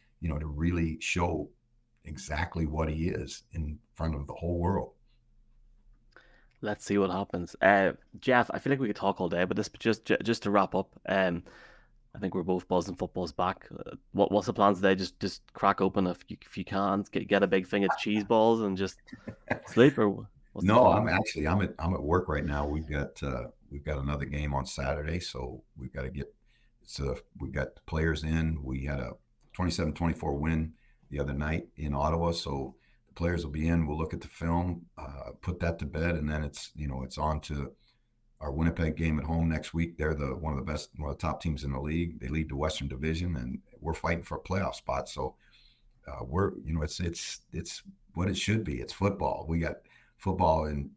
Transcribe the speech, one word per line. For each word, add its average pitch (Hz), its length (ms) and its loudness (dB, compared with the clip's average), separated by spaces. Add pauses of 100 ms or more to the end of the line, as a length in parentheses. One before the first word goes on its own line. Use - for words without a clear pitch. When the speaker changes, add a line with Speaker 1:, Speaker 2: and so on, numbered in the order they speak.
(200)
Speaker 1:
you 85 80 -2
know, 76 100 -2
to 78 80 -6
really 82 540 0
show 85 480 -2 (560)
exactly 78 600 -4
what 76 220 -2
he 78 200 -2
is - 420 -6
in 76 300 -6 (140)
front 80 200 -2
of 71 140 -6
the 73 60 -10
whole 85 240 -2
world. 92 340 0 (1700)
Speaker 2:
Let's 104 240 -4
see 101 140 2
what 95 120 4
happens. 90 520 -4
Uh, 98 300 6 (260)
Jeff, 123 340 4
I - 60 -4
feel 135 140 -2
like 135 80 0
we 120 80 0
could 101 80 -2
talk 98 240 0
all 90 80 0
day, 87 160 2
but 95 120 0
this, 107 220 -2
just, 110 260 2
ju-, - 200 4
just 110 180 0
to 101 80 -2
wrap 98 240 4
up, 95 160 0 (180)
um, 92 360 2 (720)
I - 20 -12
think 98 160 -2
we're 92 80 0
both 90 240 0
buzzing 90 300 0
football's 90 340 -4
back. - 400 -2
Uh, - 240 -12 (160)
what, 95 220 4
what's 101 160 4
the 123 40 2
plans 101 260 6
today? 95 180 6
Just, 92 240 -4
just - 220 -4 (100)
crack - 280 4
open 95 280 4
if 85 180 -4
you, - 180 -12
if - 140 -12
you 95 60 -4
can, 98 480 0
get, - 160 -2
get 101 160 6
a - 20 8
big 92 220 2
thing 101 160 2
of 92 160 4
cheese 107 240 0
balls 113 380 6
and 95 140 0
just 95 220 -4 (340)
Speaker 1:
<laughs> - 340 -6
Speaker 2:
sleep, 135 320 8
or 110 100 6
wha-, 104 180 -4 (260)
what's 85 140 -2
the 104 80 8
Speaker 1:
No, 123 80 10
Speaker 2:
plan? 104 200 8
Speaker 1:
I'm 117 60 0
actually, 80 380 0
I'm 95 160 4
at, 82 160 -2
I'm 87 160 0
at 69 80 -2
work 85 260 2
right 73 160 -2
now. 71 220 0
We've 73 240 -4
got, 73 320 -4
uh, 62 220 -4 (260)
we've 71 140 -12
got 76 140 -4
another 71 260 -4
game 73 280 -4
on 67 140 -2
Saturday, 73 540 -4
so 65 420 -10 (140)
we've 65 160 -12
gotta 65 180 -8
get, 67 240 -8 (480)
so 69 340 -4 (220)
we've 65 140 -8
got 67 240 -4
the - 60 -20
players 80 420 0
in. 80 400 0
We 67 200 -6
had 71 140 -4
a 60 140 -8 (400)
twenty-seven 85 400 -2
twenty-four 80 420 -2
win 80 380 0 (380)
the 71 100 -4
other 69 140 -2
night 73 420 -2
in 71 180 -2
Ottawa, 82 380 2
so 67 420 -6 (320)
the - 80 -20
players 85 300 0
will 71 80 -8
be 78 160 0
in. 85 180 4
We'll 73 120 -4
look 80 160 -4
at - 80 -6
the - 60 -14
film, 85 580 -2 (100)
uh, 67 360 -12 (100)
put - 180 -4
that 82 200 0
to 73 60 -4
bed, 82 280 0
and 76 140 -2
then 76 160 -2
it's, - 300 -10
you 73 140 -6
know, 65 140 -6
it's 64 160 -10
on 78 240 0
to 71 300 -6 (680)
our 73 120 -6
Winnipeg 80 440 0
game 78 220 2
at 73 60 -4
home 82 240 0
next 78 260 -2
week. 82 240 -2
They're 78 160 0
the, 69 220 -4
one 78 160 -4
of 69 60 -4
the 67 120 -6
best, 73 260 -6
one 76 140 -6
of 69 80 -8
the - 20 -18
top 80 220 -4
teams 73 220 -2
in 69 80 -4
the 67 80 -4
league. 82 400 -4
They 64 80 -8
lead 78 200 -2
the 71 80 -6
Western 71 320 -2
Division, 80 480 -2
and 62 220 -6 (220)
we're 80 140 -4
fighting 85 280 -2
for - 160 -8
a - 20 -12
playoff 95 360 -2
spot. - 320 -4
So, 65 260 -6 (720)
uh, 67 180 -10
we're, 87 280 2 (120)
you 80 80 -4
know, 80 100 0
it's, - 180 -4
it's, - 400 -6 (120)
it's - 300 -8 (320)
what 92 140 0
it 95 80 0
should 107 280 2
be. 67 160 -4
It's - 120 -10
football. 95 560 0
We 85 100 2
got 78 180 -2 (420)
football 82 480 2
in, 71 300 -4